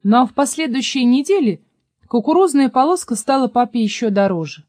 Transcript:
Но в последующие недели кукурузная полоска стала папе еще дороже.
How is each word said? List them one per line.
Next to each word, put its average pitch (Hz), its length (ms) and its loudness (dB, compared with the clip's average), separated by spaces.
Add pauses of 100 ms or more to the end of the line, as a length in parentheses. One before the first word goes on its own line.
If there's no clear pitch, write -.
Но 233 240 4
в - 80 -14
последующие 269 680 -2
недели 262 580 0 (460)
кукурузная 277 600 2
полоска 294 460 0
стала 269 340 -2
папе 240 340 -2
еще 214 280 -2
дороже. 180 580 -2